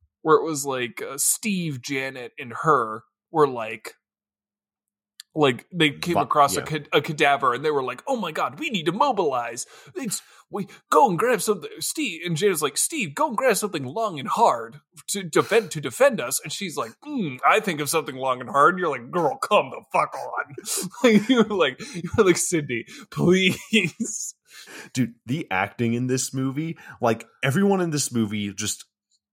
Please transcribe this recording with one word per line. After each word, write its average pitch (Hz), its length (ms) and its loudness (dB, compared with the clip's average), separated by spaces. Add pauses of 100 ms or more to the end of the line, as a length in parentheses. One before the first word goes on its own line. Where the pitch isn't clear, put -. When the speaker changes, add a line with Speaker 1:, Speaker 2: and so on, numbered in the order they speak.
(220)
Speaker 1:
where 156 160 6
it - 80 4
was 147 180 -4
like, 127 380 -4
uh, 127 160 -8
Steve, 165 640 -2
Janet, 135 560 -6
and 123 240 -12
her 117 420 2 (280)
were 151 160 4
like, 110 480 -8 (1400)
like, 135 380 2
they 160 160 4
came 170 240 -4
Speaker 2:
Vi-, - 80 4
Speaker 1:
across 143 340 4
Speaker 2:
yeah. 147 60 -2
Speaker 1:
a 139 40 -8
ca-, 151 280 -6
a 156 80 4
cadaver, 139 540 2
and 139 100 -4
they 151 60 2
were 143 100 2
like, 127 240 -6
"Oh 269 100 0
my 180 160 -4
God, 151 280 -4
we 320 100 -6
need 180 160 -4
to 170 60 0
mobilize. 147 720 0 (300)
It's, 269 260 -8 (300)
we 190 160 -6 (240)
go 269 180 4
and 170 80 0
grab 220 240 0
something." 185 380 -4
Steve, 175 440 -6
and 170 140 -4
Janet's 185 240 0
like, 147 160 -2
"Steve, 202 380 -4
go 302 140 0
and 226 60 -6
grab 233 220 2
something 180 260 -4
long 175 360 -4
and 131 100 -8
hard 131 500 2 (280)
to 202 160 -6
defend, 180 480 2
to 156 100 -8
defend 190 400 2
us." 123 220 -4
And 165 100 -10
she's 175 240 -8
like, 226 140 -6 (120)
"Mm, 208 440 -6
I 202 140 6
think 175 200 -2
of 139 80 -4
something 151 260 -2
long 127 260 -2
and 120 100 -10
hard." 151 240 6
And 185 40 -6
you're 170 120 0
like, 127 180 -8
"Girl, 156 280 0
come 143 340 2
the - 200 -14
fuck 156 240 0
on." - 800 -8
<laughs> - 100 -16
Like, 214 240 6
you 262 100 6
were 214 180 4
like, 143 260 2 (140)
you 170 200 -8
were 214 100 6
like, 170 120 6
"Cindy, 139 480 -2 (240)
please." 180 1300 0 (580)
Speaker 2:
Dude, 120 220 -2 (100)
the 147 240 -4
acting 104 460 0
in 123 100 -2
this 127 260 -2
movie, 135 460 -4 (240)
like, 113 240 2 (180)
everyone 190 380 2
in 170 80 0
this 147 220 -2
movie 104 420 -2
just, 101 320 -8 (480)